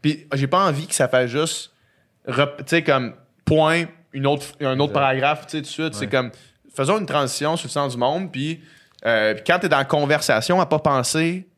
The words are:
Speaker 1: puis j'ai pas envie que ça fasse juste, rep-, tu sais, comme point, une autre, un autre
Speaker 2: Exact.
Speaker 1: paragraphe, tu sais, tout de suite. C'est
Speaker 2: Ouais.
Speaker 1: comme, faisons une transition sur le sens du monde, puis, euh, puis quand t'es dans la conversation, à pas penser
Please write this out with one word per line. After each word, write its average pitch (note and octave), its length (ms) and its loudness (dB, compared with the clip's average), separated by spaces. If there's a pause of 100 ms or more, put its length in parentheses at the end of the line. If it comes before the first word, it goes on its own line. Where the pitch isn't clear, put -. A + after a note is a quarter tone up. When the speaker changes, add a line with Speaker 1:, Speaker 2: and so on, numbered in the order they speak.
Speaker 1:
puis D3 240 0 (100)
j'ai C3+ 120 0
pas F3 180 2
envie D#3+ 220 0
que - 80 -6
ça B2+ 140 2
fasse B2+ 200 2
juste, D3 440 -4 (560)
rep-, C#3+ 300 0
tu C3+ 80 -14
sais, E3 180 2
comme B2+ 300 2 (300)
point, D#3+ 420 4 (260)
une C#3 160 0
autre, C#3+ 180 0 (140)
un C3 180 0
autre C#3+ 140 0
Speaker 2:
Exact. - 0 -
Speaker 1:
paragraphe, C#3 560 0
tu - 20 -16
sais, D#3 60 -6
tout D3+ 60 -4
de C#3+ 40 -10
suite. D#3 280 -6
C'est G#2 100 -6
Speaker 2:
Ouais. G#2 80 -8
Speaker 1:
comme, B2+ 180 0 (460)
faisons C#3 240 0
une F#3 60 -6
transition D3 500 -2
sur D#3+ 100 -8
le A#2+ 60 -12
sens C#3 220 -2
du A#2+ 40 -8
monde, D#3 320 0
puis, D3+ 300 -6 (440)
euh, A2 300 2
puis A2 100 -10
quand F3 140 2
t'es F#3 100 -2
dans D3 100 4
la C3+ 60 0
conversation, D3 760 2
à E3+ 60 2
pas D3+ 120 0
penser D#3+ 800 -2